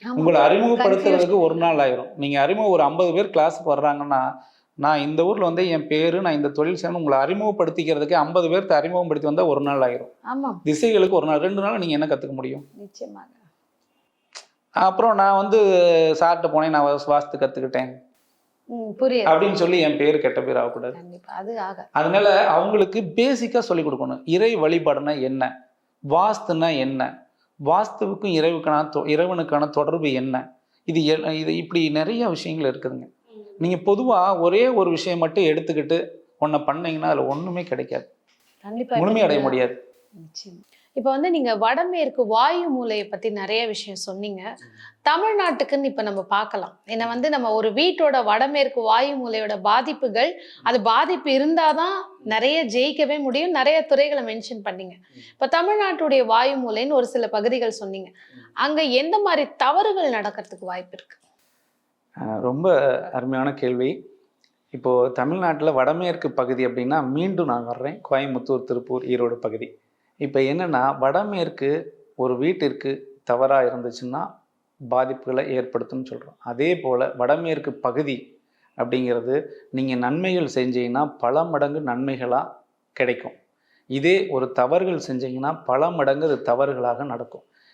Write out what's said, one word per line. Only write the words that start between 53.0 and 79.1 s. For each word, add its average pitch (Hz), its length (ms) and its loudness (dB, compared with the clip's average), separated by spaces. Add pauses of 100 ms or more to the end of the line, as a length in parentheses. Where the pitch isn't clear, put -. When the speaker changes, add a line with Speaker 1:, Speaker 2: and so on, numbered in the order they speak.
Speaker 1:
முடியும். 285 320 0
நிறைய 302 340 4
துறைகளை 285 380 2
மென்ஷன் 220 440 -10
பண்ணீங்க. 185 240 -10
Speaker 2:
ம். - 280 -20 (120)
Speaker 1:
இப்ப 269 260 -4
தமிழ்நாட்டுடைய 339 680 2
வாயு 247 320 2
மூலைன்னு 247 340 -2
ஒரு 254 140 4
சில 240 220 -2
பகுதிகள் 226 440 -2
சொன்னீங்க. 190 380 -10
Speaker 2:
ம். - 300 -20 (140)
Speaker 1:
அங்க 302 280 -2
எந்த 311 380 0
மாதிரி 349 380 0
தவறுகள் 349 560 2
நடக்கிறதுக்கு 208 520 -8
வாய்ப்பு 180 320 -12
இருக்கு? - 200 -20 (1040)
Speaker 2:
ஆ, 110 160 -6
ரொம்ப 143 420 0 (320)
அருமையான 131 420 -4
கேள்வி. 127 520 -4 (640)
இப்போ 127 400 2
தமிழ்நாட்டுல 156 640 -2
வடமேற்கு 151 600 0
பகுதி 127 340 -2
அப்படின்னா, 127 420 -2
மீண்டும் 165 400 -2
நான் 120 180 -2
வர்றேன், 127 440 -8
கோயம்புத்தூர், 131 540 -2
திருப்பூர், 127 400 -6
ஈரோடு 120 300 -2
பகுதி. 113 440 -8 (400)
இப்ப 139 220 -2
என்னன்னா, 135 580 0
வடமேற்கு 160 960 -2 (220)
ஒரு 127 220 0
வீட்டிற்கு 135 840 -4
தவறா 131 380 2
இருந்துச்சுன்னா 123 720 -4 (560)
பாதிப்புகளை 131 600 -2
ஏற்படுத்தும்னு 127 600 -4
சொல்றோம். - 280 -14
அதே 143 420 -2
போல 127 380 0
வடமேற்கு 147 560 -2
பகுதி 131 680 -4 (360)
அப்படிங்கிறது 123 640 -2 (280)